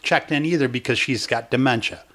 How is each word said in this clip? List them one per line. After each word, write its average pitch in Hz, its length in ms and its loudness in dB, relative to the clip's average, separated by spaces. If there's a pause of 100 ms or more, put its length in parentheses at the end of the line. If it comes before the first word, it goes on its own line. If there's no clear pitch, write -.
checked - 300 0
in 151 140 0
either 156 220 2
because 120 320 -2
she's 123 260 -2
got 117 260 -2
dementia. 123 520 0 (120)